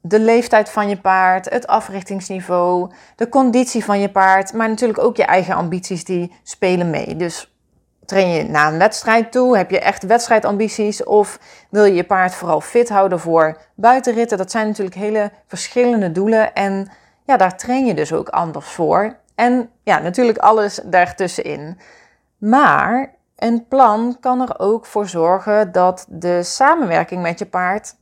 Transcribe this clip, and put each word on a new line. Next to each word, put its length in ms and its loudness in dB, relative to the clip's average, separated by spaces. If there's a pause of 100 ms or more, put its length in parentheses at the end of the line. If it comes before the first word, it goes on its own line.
de 120 2
leeftijd 500 2
van 200 -2
je 80 -4
paard, 520 0
het 180 -4
africhtingsniveau, 1200 -2 (240)
de 140 -4
conditie 560 0
van 140 0
je 100 -2
paard, 440 2
maar 160 -2
natuurlijk 300 -2
ook 180 2
je 80 2
eigen 300 0
ambities 480 -6
die 400 -6
spelen 460 -2
mee. 260 -6
Dus 400 -10 (500)
train 240 0
je 140 -2
naar 300 0
een 60 -4
wedstrijd 520 0
toe? 260 2
Heb 140 0
je 80 0
echt 240 -2
wedstrijdambities? 1000 0
Of 360 2 (300)
wil 160 4
je 80 6
je 100 0
paard 320 0
vooral 260 -2
fit 280 0
houden 300 2
voor 420 0 (140)
buitenritten? 640 2
Dat 140 -6
zijn 160 -2
natuurlijk 280 -6
hele 360 -2 (160)
verschillende 640 0
doelen. 420 2
En 360 -4 (340)
ja, 140 2
daar 200 0
train 280 -2
je 80 0
dus 200 -2
ook 160 -4
anders 380 -4
voor. 500 0 (180)
En 340 0 (140)
ja, 160 2
natuurlijk 380 0
alles 460 2
daartussenin. 960 -2 (580)
Maar 760 2 (220)
een 320 -4
plan 520 2
kan 220 -2
er 180 -6
ook 260 0
voor 220 -4
zorgen 640 0
dat 380 0
de 340 -2
samenwerking 760 0
met 180 -4
je 60 -8
paard 560 -6